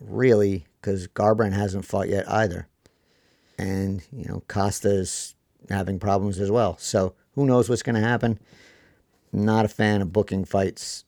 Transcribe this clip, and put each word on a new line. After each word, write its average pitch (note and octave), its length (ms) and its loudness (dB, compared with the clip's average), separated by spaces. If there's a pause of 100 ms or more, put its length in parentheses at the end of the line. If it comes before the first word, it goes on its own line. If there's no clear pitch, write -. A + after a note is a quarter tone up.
really, G#2 680 2 (160)
'cause F#2+ 260 -4
Garbrandt G#2+ 440 2
hasn't G2 320 -2
fought G2 240 -2
yet G2 220 -2
either. F#2 360 -2 (920)
And, F#2+ 460 -4 (100)
you B2+ 140 -12
know, F#2+ 220 -10
Costa's G2+ 840 -2 (360)
having G2 280 -2
problems G2 420 0
as G2 100 -2
well. G#2 280 2
So F#2+ 360 -2 (200)
who C#3 120 0
knows B2 220 4
what's A#2 140 0
gonna A#2 180 0
happen? A#2 400 0 (920)
Not A2 320 2
a G#2 40 0
fan G#2 320 0
of F2 120 -4
booking G2 320 0
fights - 640 -4